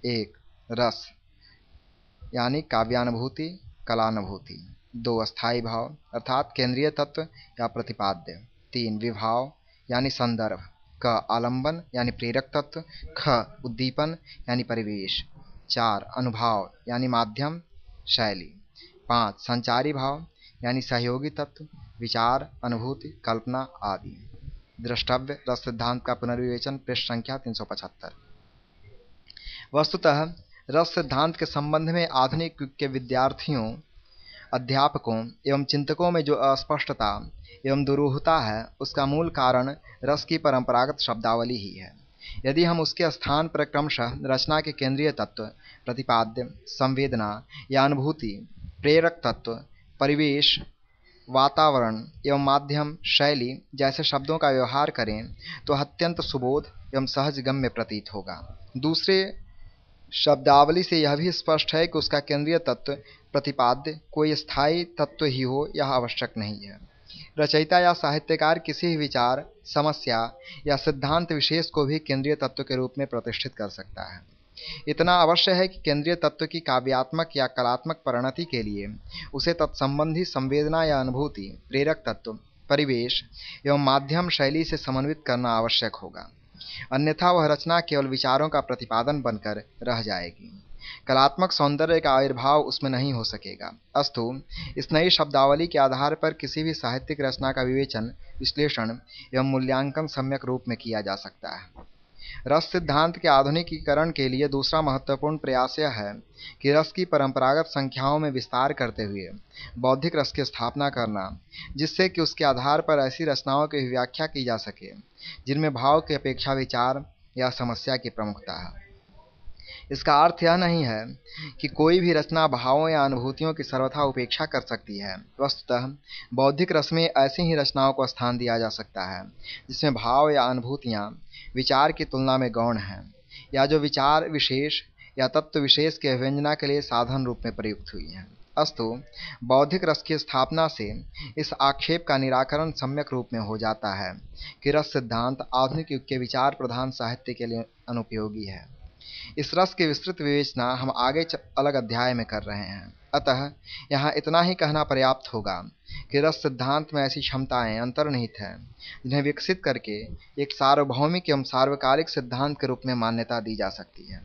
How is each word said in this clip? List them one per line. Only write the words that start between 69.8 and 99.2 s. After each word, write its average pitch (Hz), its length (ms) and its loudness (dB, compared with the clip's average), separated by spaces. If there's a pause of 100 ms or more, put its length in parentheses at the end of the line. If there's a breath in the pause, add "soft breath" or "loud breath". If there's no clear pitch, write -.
या 143 120 2
सिद्धांत 151 540 0
विशेष 156 380 0
को 151 140 2
भी 151 140 0
केंद्रीय 143 360 0
तत्व 139 280 -4
के 131 140 -2
रूप 127 220 -2
में 139 80 -2
प्रतिष्ठित 120 480 -6
कर 104 160 -6
सकता 92 420 -14
है। 90 80 -16 (680 loud breath)
इतना 170 340 4
अवश्य 170 300 6
है 185 160 4
कि - 160 -10
केंद्रीय 147 300 2
तत्व 160 320 -2
की 165 140 -8
काव्यात्मक 131 760 0
या 131 120 2
कलात्मक 127 580 -2
परिणति 131 380 -2
के 123 180 -4
लिए 101 260 -6 (460 loud breath)
उसे 151 180 0
तत्संबंधी 156 720 0
संवेदना 147 600 0
या 143 160 2
अनुभूति, 131 460 -2 (220)
प्रेरक 143 380 0
तत्व, 110 260 -6 (380)
परिवेश 131 520 2 (440 loud breath)
एवं 143 140 4
माध्यम, 139 480 4
शैली 151 360 2
से 156 120 -2
समन्वित 143 500 -2
करना 123 240 0
आवश्यक 113 440 2
होगा, 85 340 -14 (640 loud breath)
अन्यथा 156 380 4
वह 170 160 6
रचना 165 340 4
केवल 143 260 0
विचारों 135 420 2
का 151 120 2
प्रतिपादन 123 600 -2
बनकर 107 400 -4 (200)
रह 120 200 -2
जाएगी। 92 560 -8 (480 loud breath)
कलात्मक 139 460 4
सौंदर्य 156 480 2
का 151 120 2
आविर्भाव 135 500 4
उसमें 135 280 -2
नहीं 131 220 0
हो 117 120 -2
सकेगा। 92 480 -10 (240)
अस्तु, 131 440 0 (380 loud breath)
इस 139 140 -4
नई 170 180 6
शब्दावली 143 560 4
के 160 120 0
आधार 139 360 4
पर 156 180 0
किसी 156 300 -6
भी 160 120 -2
साहित्यिक 135 460 -4
रचना 135 320 -2
का 131 100 -2
विवेचन, 127 500 -2 (260 soft breath)
विश्लेषण 127 580 -2 (380 loud breath)